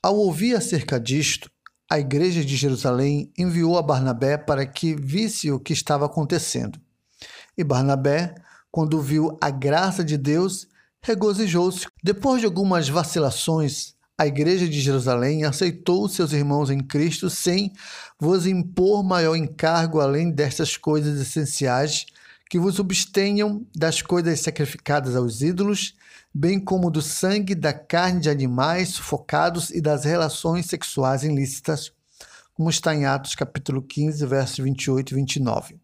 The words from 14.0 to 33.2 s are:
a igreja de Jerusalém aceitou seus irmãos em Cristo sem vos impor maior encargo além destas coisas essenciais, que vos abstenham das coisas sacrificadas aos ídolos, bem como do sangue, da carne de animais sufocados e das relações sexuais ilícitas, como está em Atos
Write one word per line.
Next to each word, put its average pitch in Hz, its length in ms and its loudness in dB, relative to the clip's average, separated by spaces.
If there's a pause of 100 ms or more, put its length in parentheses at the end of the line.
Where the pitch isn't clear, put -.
a 151 80 4
igreja 165 420 2
de 147 120 -2
Jerusalém 135 640 0
aceitou 180 640 0
seus 170 240 -2
irmãos 143 380 0
em 135 100 0
Cristo 156 500 -2
sem 190 420 -2 (460)
vos 170 280 2
impor 185 580 2
maior 170 320 2
encargo 160 640 2
além 147 320 2
destas 147 440 -2
coisas 147 440 0
essenciais, 139 840 -2 (440)
que 180 80 0
vos 190 220 2
abstenham 202 840 0 (100)
das 160 280 0
coisas 170 380 2
sacrificadas 143 760 -2
aos 120 280 0
ídolos, 196 520 0 (380)
bem 170 260 2
como 185 320 0
do 151 120 0
sangue, 196 520 0
da 156 180 0
carne 180 480 0
de 151 100 2
animais 143 600 0
sufocados 165 800 -2
e 170 100 -4
das 147 240 0
relações 165 640 0
sexuais 135 560 -2
ilícitas, 147 680 -2 (640)
como 165 160 0
está 156 240 0
em 147 100 0
Atos 139 300 -2